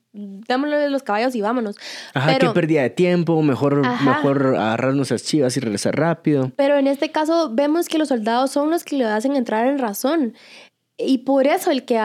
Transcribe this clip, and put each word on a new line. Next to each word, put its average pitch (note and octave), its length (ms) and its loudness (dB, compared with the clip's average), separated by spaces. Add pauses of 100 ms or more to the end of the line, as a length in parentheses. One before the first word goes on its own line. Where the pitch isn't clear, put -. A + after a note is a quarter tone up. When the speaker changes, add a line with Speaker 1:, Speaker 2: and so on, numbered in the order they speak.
(480)
Speaker 1:
démosle C#4+ 420 0
los C4+ 140 -4
caballos A3+ 320 -2
y G#3+ 40 -4
vámonos". G#3+ 360 -4 (380)
Speaker 2:
Ajá, C3+ 180 -2
Speaker 1:
Pero C4 160 4
Speaker 2:
qué G#3+ 60 0
pérdida D#3+ 280 2
de A#2+ 80 0
tiempo, F3 520 2
mejor, C#3+ 420 2
Speaker 1:
Ajá. C#3+ 200 0 (120)
Speaker 2:
mejor C#3 400 2
agarrarnos A#2+ 560 0
a - 20 2
esas - 140 -4
chivas D3+ 280 0
y C3+ 40 -2
regresar G#2+ 360 -2
rápido. D3 600 0
Speaker 1:
Pero C#4+ 200 2
en C#4 120 2
este C#4+ 240 -2
caso, D#4 420 0
vemos D4 340 0
que D#4+ 100 -2
los D#4 100 0
soldados A#3+ 420 0
son D4 220 -2
los E4+ 100 -2
que - 140 -8
le B3+ 80 0
hacen A3 320 -2
entrar A3+ 320 0
en C#4+ 100 0
razón, B3+ 560 -2 (640)
y C4 200 0
por C4+ 280 2
eso F4+ 240 0
el C4 140 -2
que A#3 200 0